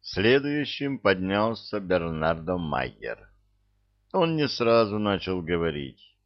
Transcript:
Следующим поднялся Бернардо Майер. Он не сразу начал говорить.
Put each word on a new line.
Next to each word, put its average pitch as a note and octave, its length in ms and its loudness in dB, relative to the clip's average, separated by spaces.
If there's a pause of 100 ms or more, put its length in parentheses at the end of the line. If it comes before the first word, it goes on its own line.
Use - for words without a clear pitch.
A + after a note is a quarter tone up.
(140)
Следующим C#3 840 0
поднялся G#2 800 0
Бернардо E2+ 800 0
Майер. B1+ 580 -6 (960)
Он E3 240 0
не D3 120 0
сразу A2+ 520 2
начал F#2+ 420 -2
говорить. D#2+ 760 -4 (100)